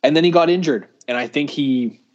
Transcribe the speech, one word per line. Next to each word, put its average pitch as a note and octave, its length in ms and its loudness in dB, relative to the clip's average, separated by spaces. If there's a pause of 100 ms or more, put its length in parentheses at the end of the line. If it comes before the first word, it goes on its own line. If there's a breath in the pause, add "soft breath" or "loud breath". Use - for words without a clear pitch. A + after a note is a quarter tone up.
And D3+ 140 2
then E3 80 4
he F3 60 4
got E3 180 4
injured, E3+ 400 0 (200)
and A#2+ 100 -4
I A#2+ 100 -4
think D3 220 -4
he B2+ 500 -4 (140)